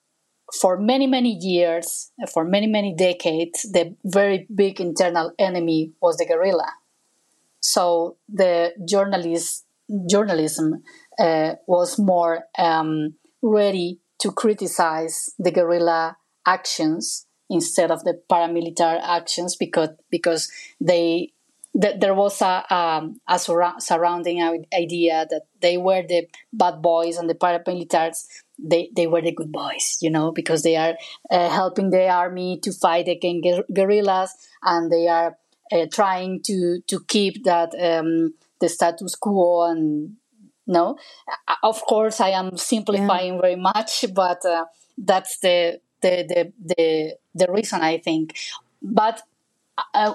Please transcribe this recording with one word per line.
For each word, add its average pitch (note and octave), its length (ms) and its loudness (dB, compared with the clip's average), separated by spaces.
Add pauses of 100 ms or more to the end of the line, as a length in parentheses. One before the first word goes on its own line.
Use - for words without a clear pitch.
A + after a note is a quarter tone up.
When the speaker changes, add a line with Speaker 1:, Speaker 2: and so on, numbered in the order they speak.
(600)
Speaker 1:
for F#3 160 4
many, B3+ 300 2
many B3 260 2
years, F3 800 -2 (120)
uh, F#3 40 -8
for E3 180 -2
many, G3+ 220 0
many G#3 280 0
decades, E3+ 680 0 (100)
the F3 220 0 (100)
very G3 500 0
big G3 260 0
internal E3+ 580 -2
enemy E3 640 0
was E3 160 2
the E3 100 -2
guerrilla. F3 460 0 (880)
So F3 560 0 (120)
the F3 440 2 (140)
journalist, F3+ 800 -2 (440)
journalism, D#3+ 760 0 (360)
uh, D#3+ 360 2 (120)
was F3 320 0
more, E3+ 460 2 (140)
um, D#3 560 0 (280)
ready G3 580 0 (200)
to G3 120 -2
criticize E3 1080 -2
the F3+ 120 0
guerrilla E3+ 640 2 (300)
actions F3 800 -2 (220)
instead E3+ 420 0
of D#3+ 140 -2
the E3+ 160 -2 (100)
paramilitary E3+ 720 0
actions F3 540 -4
because, D#3+ 340 0 (200)
because E3 400 -2 (300)
they E3+ 520 2 (420)
that G3 260 0
there G3 140 2
was G3+ 280 0
a, F#3 320 0
um, D#3+ 540 -2
a F3 60 2
surra-, F3 460 0
surrounding F3 640 0
i-, E3 320 -2
idea E3 560 0
that D#3 120 -4 (180)
they F3+ 160 2
were F#3 260 2
the E3+ 240 0 (260)
bad F3 300 0
boys E3+ 340 2
and E3+ 140 -2
the E3 40 0
paramilitaries, F3 920 -2 (320)
they, E3+ 360 0
they E3+ 120 0
were E3 160 0
the E3 100 -2
good D#3 200 -10
boys, - 480 -6
you D#3+ 100 0
know, D#3+ 220 0
because D#3+ 300 -2
they E3 140 4
are, E3 180 0 (360)
uh, F3 180 2
helping F#3+ 420 0
the F#3 180 4
army F3+ 520 -2
to G3 120 -6
fight E3+ 360 0
against F3 360 -2
guer-, F3 280 2
guerrillas, F#3+ 640 2 (280)
and E3+ 300 0
they E3+ 160 4
are, E3+ 280 2 (360)
uh, E3 200 2
trying F#3 500 0
to, F3+ 460 -2
to F#3 180 -4
keep G3+ 380 0
that, E3+ 260 2 (100)
um, E3 540 0 (260)
the F3 80 2
status F3 460 -2
quo. F3 480 2
And D#3+ 540 -2 (500)
no, F#3 320 2 (500)
uh, C#4+ 140 0
of A3 200 0
course, A3 380 2
I F#3+ 100 2
am F#3 260 -4
simplifying G3 800 0
Speaker 2:
Yeah. F3 60 -4
Speaker 1:
very F3+ 160 4
much, G3+ 560 -2
but, F#3 320 0
uh, E3 220 0 (320)
that's F#3+ 400 0
the, F3 420 2 (220)
the, F3+ 260 2
the, F3 240 -2 (100)
the, D#3+ 520 0 (200)
the F3+ 180 2
reason, G#3 280 -2
I D#3+ 180 0
think. D#3+ 380 -4 (460)
But G3 400 0 (720)
I, G#3+ 200 0